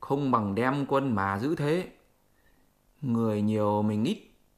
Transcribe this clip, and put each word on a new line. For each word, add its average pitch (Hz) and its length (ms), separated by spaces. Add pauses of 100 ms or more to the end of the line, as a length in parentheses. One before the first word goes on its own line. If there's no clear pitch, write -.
không 139 300
bằng 107 240
đem 131 320
quân 135 280
mà 98 240
giữ 147 180
thế. 156 360 (1080)
Người 117 420
nhiều 104 400
mình 107 220
ít, 202 260 (280)